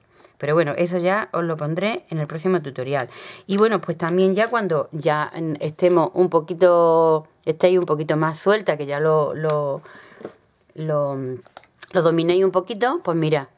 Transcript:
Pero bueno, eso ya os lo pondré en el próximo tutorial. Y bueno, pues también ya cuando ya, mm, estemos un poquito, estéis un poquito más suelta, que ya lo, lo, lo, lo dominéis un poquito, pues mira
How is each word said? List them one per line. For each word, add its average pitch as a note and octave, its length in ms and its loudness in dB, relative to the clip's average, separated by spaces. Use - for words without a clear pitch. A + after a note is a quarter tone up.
Pero D3 180 -2
bueno, D#3 220 2
eso F3 220 -2
ya F#3+ 340 -2
os E3+ 100 -2
lo E3 140 -4
pondré F3 540 -4
en D#3+ 80 -4
el D3+ 80 -4
próximo E3+ 340 -2
tutorial. C3 480 -4
Y F#3+ 100 0
bueno, G#3 240 2
pues E3 160 -6
también F#3 380 2
ya G#3+ 140 0
cuando F#3+ 440 -2
ya, D3+ 420 -2
mm, D#3+ 260 -4
estemos E3 520 2
un F3+ 160 2
poquito, E3 1000 4
estéis F3+ 320 2
un F3 80 0
poquito D#3 320 0
más D#3 200 -2
suelta, G3 380 0
que D3 80 -8
ya C#3+ 160 -4
lo, D#3 340 2
lo, D3+ 460 -4
lo, D3 420 -2
lo F#3 100 2
dominéis E3+ 420 4
un F#3+ 80 2
poquito, A#3 500 -2
pues E3 140 -2
mira D#3 420 0